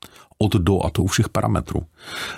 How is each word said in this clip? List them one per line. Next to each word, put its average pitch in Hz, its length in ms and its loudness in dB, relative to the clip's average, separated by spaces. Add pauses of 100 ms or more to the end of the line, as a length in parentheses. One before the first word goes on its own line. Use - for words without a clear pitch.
(380)
Od 107 140 0
do, 95 340 4
a 85 40 -4
to - 120 0
u 92 40 2
všech 110 220 0
parametrů. - 540 -2 (560)